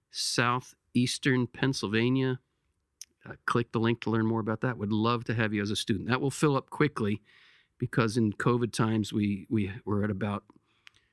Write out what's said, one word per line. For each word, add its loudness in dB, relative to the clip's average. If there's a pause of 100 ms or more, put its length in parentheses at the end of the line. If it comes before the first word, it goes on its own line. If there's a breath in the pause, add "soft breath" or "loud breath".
(120)
southeastern 0
Pennsylvania, 0 (880)
uh, -14 (120)
click 0
the 0
link 2
to -4
learn 2
more 0
about -4
that. -2
Would -4
love 0
to -4
have 0
you 0
as -2
a -2
student. -2
That 0
will 0
fill 2
up -4
quickly 0 (560 soft breath)
because 0
in 2
covid 0
times, 0
we, -2
we 0 (120)
were -2
at -2
about -4 (680 soft breath)